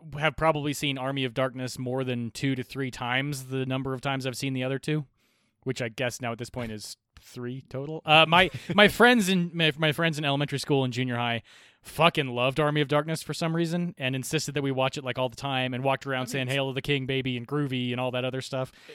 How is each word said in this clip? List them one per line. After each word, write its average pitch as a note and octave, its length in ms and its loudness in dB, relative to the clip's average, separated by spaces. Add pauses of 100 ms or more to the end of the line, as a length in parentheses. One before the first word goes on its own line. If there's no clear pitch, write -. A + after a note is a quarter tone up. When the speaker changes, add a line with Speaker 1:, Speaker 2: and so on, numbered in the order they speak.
(200)
Speaker 1:
have D3+ 160 0
probably D3+ 380 2
seen C#3 240 -4
Army C3+ 260 -2
of B2 100 -4
Darkness B2+ 460 -4
more B2+ 240 -2
than A#2+ 280 -2
two C3+ 240 0
to B2+ 80 -6
three C3 280 -6
times C3 540 -2
the C3 200 -4
number C3 280 -2
of B2+ 80 -6
times C3+ 260 -2
I've A#2+ 100 -4
seen C3+ 160 -2
the B2+ 120 -2
other C3+ 120 -2
two, D3+ 280 -2 (580)
which C3 180 -4
I A#2+ 60 -2
guess A#2+ 340 -4
now A#2 120 -4
at A2 60 -8
this A#2+ 120 -8
point A#2 220 -8
is - 240 -12 (240)
three B2+ 480 -10
total. D3 360 -8
Uh, D#3 220 8
my, F3 240 6 (100)
Speaker 2:
<laughs> - 140 -4
Speaker 1:
my G3+ 140 10
friends A#3 400 6
in, F3 240 2
my, E3 240 4
my D#3 160 2
friends E3 260 0
in D#3 60 -4
elementary C#3 340 0
school C#3 240 2
and B2+ 100 0
junior B2 220 -2
high A#2 260 -2 (400)
fucking D#3 460 2
loved B2 320 0
Army D3+ 220 2
of C#3+ 60 2
Darkness D3+ 340 0
for - 140 -10
some E3 200 0
reason E3+ 440 0
and C3 160 -2
insisted C#3+ 400 -4
that D3 80 0
we C#3 80 0
watch C3 260 0
it, C#3 60 -10
like, B2 160 -6
all B2+ 100 0
the A#2 60 -10
time B2+ 400 -2
and B2+ 80 -4
walked C3+ 240 0
around C3 140 -4
Speaker 3:
I - 20 -4
mean, - 60 -6
Speaker 1:
saying, C3+ 180 -4
Speaker 3:
it's C3 80 -2
Speaker 1:
"Hail C#3 140 0
to B2+ 40 -6
the C3 80 -4
King, C#3 240 -2
baby," B2+ 320 -2
and A#2 100 -8
"Groovy" C3 440 -2
and B2 100 -2
all B2+ 80 -2
that B2 160 -2
other B2+ 160 -4
stuff. C3 300 -6 (240)